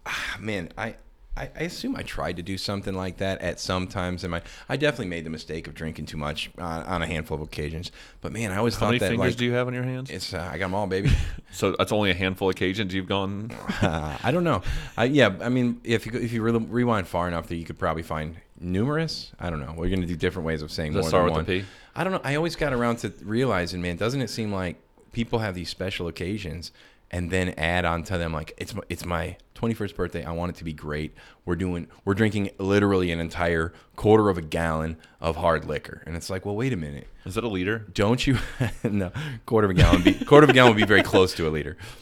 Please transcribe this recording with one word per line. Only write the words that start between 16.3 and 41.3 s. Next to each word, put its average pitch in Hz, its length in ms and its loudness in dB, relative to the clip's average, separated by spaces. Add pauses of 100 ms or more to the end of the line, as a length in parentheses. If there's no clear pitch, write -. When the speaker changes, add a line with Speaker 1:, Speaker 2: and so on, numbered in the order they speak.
Speaker 1:
you 113 100 -2
really 117 220 4
rewind 110 420 0
far 87 220 0
enough, 82 200 -4
that 87 80 -4
you 82 100 -6
could 80 120 -12
probably 82 240 -2
find 80 340 -6 (260)
numerous? 135 760 -2
I 90 120 -6
don't 78 100 -4
know. 76 160 -8
We're 87 140 0
gonna 92 160 0
do 87 100 -4
different 87 300 -2
ways 80 160 -2
of 73 80 -10
saying 76 220 -4
Speaker 2:
Does 80 180 0
that 90 60 2
Speaker 1:
more 87 140 6
Speaker 2:
start 80 40 0
Speaker 1:
than 78 40 2
Speaker 2:
with 80 100 -2
a 101 80 0
Speaker 1:
one. 98 60 -2
Speaker 2:
P? 98 60 -12 (260)
Speaker 1:
I 165 100 -4
don't 190 80 -2
know. 185 120 -2
I 135 120 -2
always 160 200 -2
got 147 160 0
around 120 260 2
to 107 140 -6 (100)
realizing, 92 600 0
man, 87 140 -2
doesn't 120 240 -2
it 117 100 -4
seem 107 220 -4
like 92 240 -2 (360)
people 117 280 -2
have 104 140 -2
these 87 140 -8
special 92 400 -6
occasions 85 640 -8 (380)
and 87 200 -2
then 92 280 2
add 87 260 0
on 85 200 0
to 95 120 -4
them, 85 160 -2
like, 78 240 -6
"It's - 180 -10
my, 98 140 -8
it's - 160 -8
my 85 320 -4 (180)
twenty-first 110 400 -4
birthday. 85 300 -4
I 78 80 -6
want 85 180 -2
it 82 60 -10
to - 80 -14
be 80 80 -6
great. 73 420 -6 (300)
We're 87 120 0
doing, 87 320 -2 (180)
we're 98 80 2
drinking 101 420 2
literally 98 560 4
an 82 80 -2
entire 82 540 0 (220)
quarter 107 340 8
of 90 80 0
a 85 40 -6
gallon 80 540 -2 (240)
of 82 160 0
hard 82 300 2
liquor." - 400 -8
And 82 100 -8
it's 82 140 -10
like, 95 160 -6
"Well, 104 100 -4
wait 127 160 -2
a 110 60 -2
minute. 71 280 -8 (200)
Speaker 2:
Is 92 80 -8
that 110 100 -2
a 120 40 -2
liter? 101 320 0 (120)
Speaker 1:
Don't 117 340 4
you?" 131 120 4 (220)
<laughs> - 240 -2
No, 98 280 0 (320)
quarter 107 220 4
of 92 60 2
a - 20 0
gallon. - 280 8
Be, - 120 6 (100)
quarter 147 200 12
of 139 60 8
a 127 40 6
gallon 127 180 10
would 107 80 4
be 104 60 4
very 98 160 8
close 92 320 4